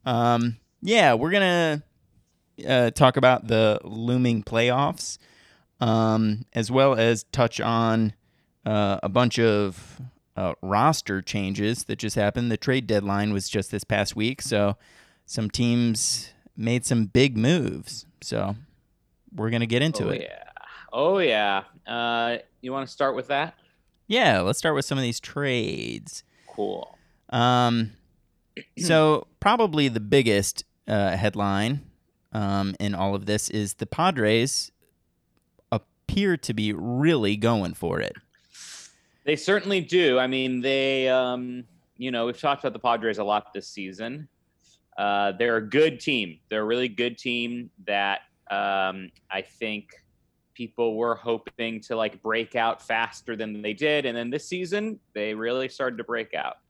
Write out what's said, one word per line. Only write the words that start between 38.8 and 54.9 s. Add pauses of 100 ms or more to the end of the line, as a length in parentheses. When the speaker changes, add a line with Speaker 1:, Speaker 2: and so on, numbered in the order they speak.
Speaker 2:
They
certainly
do.
I
mean,
they,
um, (340)
you
know,
we've
talked
about
the
Padres
a
lot
this
season. (680)
Uh,
they're
a
good
team. (100)
They're
a
really
good
team (180)
that, (300)
um, (200)
I
think (640)
people
were
hoping
to,
like,
break
out
faster
than
they
did.
And
then
this
season, (140)